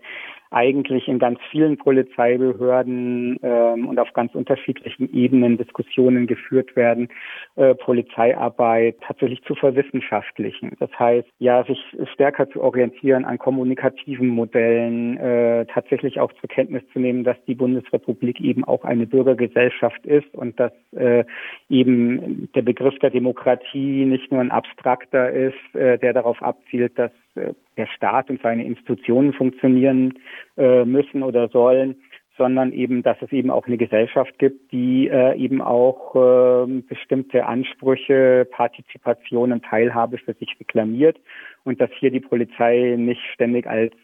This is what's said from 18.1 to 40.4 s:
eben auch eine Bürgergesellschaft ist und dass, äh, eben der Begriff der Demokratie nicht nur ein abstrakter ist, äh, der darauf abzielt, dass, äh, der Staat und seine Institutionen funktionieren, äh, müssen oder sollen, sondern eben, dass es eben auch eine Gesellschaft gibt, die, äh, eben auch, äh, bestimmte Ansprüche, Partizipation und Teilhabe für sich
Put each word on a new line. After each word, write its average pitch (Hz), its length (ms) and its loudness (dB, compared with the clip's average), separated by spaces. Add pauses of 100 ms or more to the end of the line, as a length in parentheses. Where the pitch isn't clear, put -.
eben 127 220 -2
auch - 220 -2
eine 117 220 -2
Bürgergesellschaft 123 1000 0
ist 147 260 0
und 120 280 -8
dass, 120 120 0 (200)
äh, 120 320 2 (440)
eben 123 880 0
der 131 80 0
Begriff 127 380 -2
der 135 100 2
Demokratie 131 960 -2
nicht 131 260 0
nur 135 100 0
ein 123 120 -2
abstrakter 127 800 -2
ist, 131 420 -4
äh, 123 240 2
der 120 140 0
darauf 117 280 0
abzielt, 120 580 -4
dass, 120 120 -2 (240)
äh, - 180 -8 (240)
der - 120 -6
Staat 113 420 -2
und 127 120 -6
seine 117 220 -2
Institutionen 127 680 0
funktionieren, 131 840 2 (420)
äh, 127 280 4
müssen 139 380 -2
oder 120 260 0
sollen, 131 480 2 (420)
sondern 127 340 0
eben, 123 300 -2
dass 120 200 0
es 123 100 -10
eben 131 180 0
auch 123 160 -2
eine 123 120 -2
Gesellschaft 117 600 0
gibt, 135 340 0
die, 127 360 0
äh, 131 280 2
eben 131 260 -2
auch, 123 520 0
äh, 127 760 4
bestimmte 131 580 -4
Ansprüche, 131 1040 2
Partizipation - 1040 -4
und 117 120 -4
Teilhabe 117 540 -2
für - 160 -10
sich - 260 -12